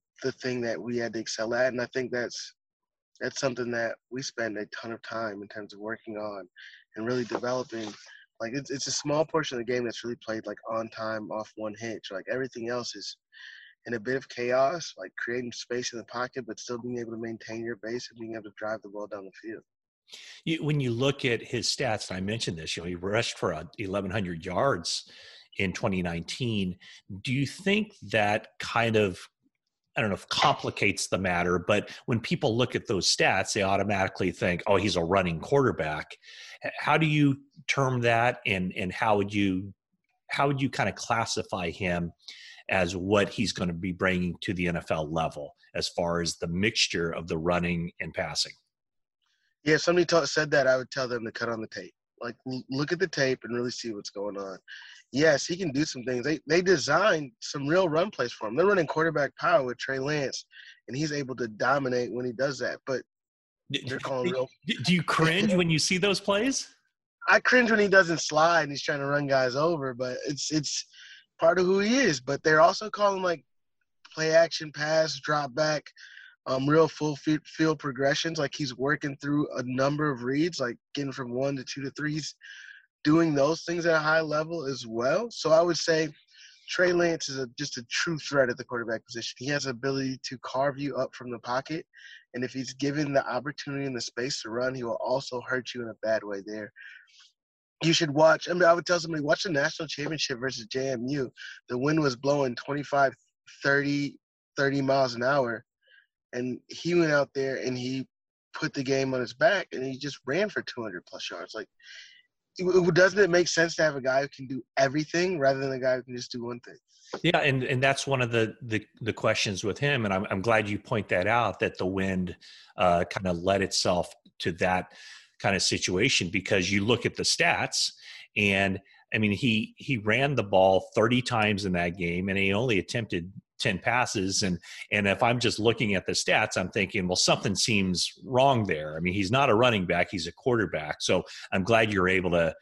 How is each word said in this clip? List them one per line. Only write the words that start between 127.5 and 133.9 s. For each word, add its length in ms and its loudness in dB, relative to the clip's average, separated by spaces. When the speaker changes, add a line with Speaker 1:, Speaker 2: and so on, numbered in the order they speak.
Speaker 2:
and, 440 2
I 60 0
mean, 120 2
he, 460 0
he 200 -4
ran 380 2
the 80 0
ball 500 4
thirty 280 4
times 440 0
in 80 0
that 240 0
game, 320 -2
and 80 0
he 160 2
only 240 2
attempted 540 -4
ten 220 0
passes. 640 0